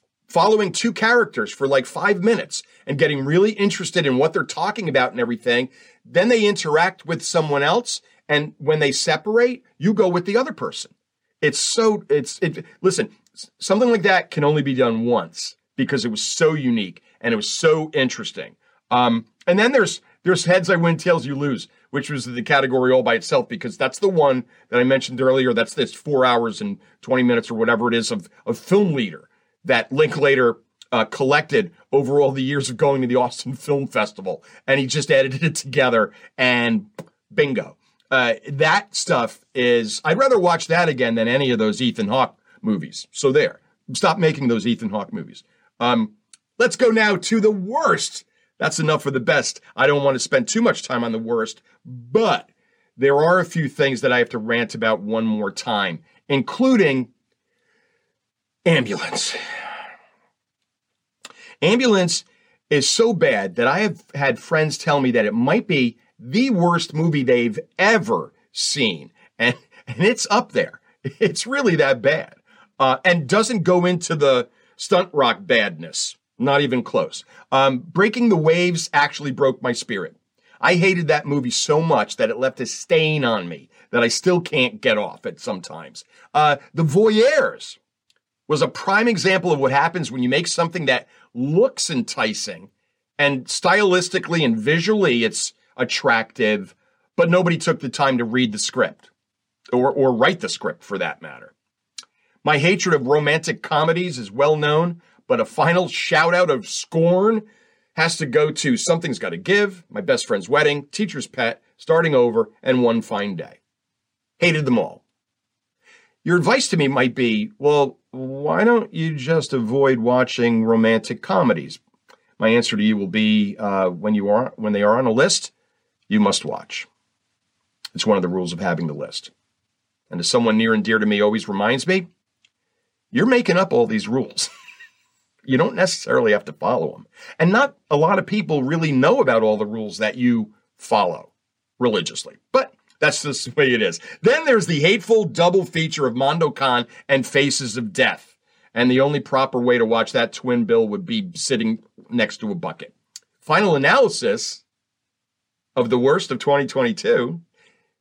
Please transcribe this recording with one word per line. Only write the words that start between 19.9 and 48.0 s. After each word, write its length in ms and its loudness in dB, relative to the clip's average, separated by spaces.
there's 220 0
Heads 240 2
I 60 2
Win, 200 2
Tails 300 0
You 100 -8
Lose, 320 -6
which 200 -6
was 160 -8
the 180 -8
category 500 2
all 100 4
by 120 2
itself 340 -2
because 260 -10
that's 240 -4
the 80 2
one 380 2
that 100 0
I 40 4
mentioned 360 0
earlier. 320 2
That's 220 -2
this 200 -4
four 320 -2
hours 360 0
and 160 -6
twenty 220 0
minutes 260 2
or 60 -8
whatever 320 0
it 80 0
is 160 -2
of, 180 -8
of 140 -6
film 340 2
leader 360 -6
that 260 0
Linklater, 640 2
uh, 140 0
collected 640 0
over 300 2
all 100 2
the 120 -4
years 260 -4
of 80 -10
going 240 2
to 60 0
the 80 0
Austin 380 -2
Film 340 -4
Festival. 560 -6
And 120 2
he 60 -2
just 240 -4
edited 340 2
it 120 0
together 580 0
and 500 0
bingo. 440 -2
Uh, 240 2
that 460 0
stuff 520 -4
is, 480 0
I'd 140 0
rather 200 4
watch 300 2
that 220 2
again 260 0
than 120 0
any 220 2
of 100 0
those 220 0
Ethan 280 -2
Hawke 280 0
movies. 500 -6
So 200 0
there, 300 0
stop 240 0
making 320 0
those 180 0
Ethan 220 -2
Hawke 240 -8
movies. 300 -14
Um, 340 0
let's 160 0
go 140 4
now 260 2
to 240 -2
the 120 4
worst. 720 -4